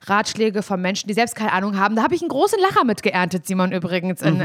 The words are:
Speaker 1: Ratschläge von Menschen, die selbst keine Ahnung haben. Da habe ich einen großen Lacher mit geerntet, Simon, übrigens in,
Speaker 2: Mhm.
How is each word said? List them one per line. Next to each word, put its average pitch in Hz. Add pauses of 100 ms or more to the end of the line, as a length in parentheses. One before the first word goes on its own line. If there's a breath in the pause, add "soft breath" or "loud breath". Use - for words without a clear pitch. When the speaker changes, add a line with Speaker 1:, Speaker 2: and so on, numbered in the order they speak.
Speaker 1:
Ratschläge 208
von 185
Menschen, 190
die 208
selbst 233
keine 214
Ahnung 196
haben. 208
Da 220
habe 262
ich 330
einen 339
großen 392
Lacher 381
mit 220
geerntet, 180
Simon, 185
übrigens 175
in, 160
Speaker 2:
Mhm. 185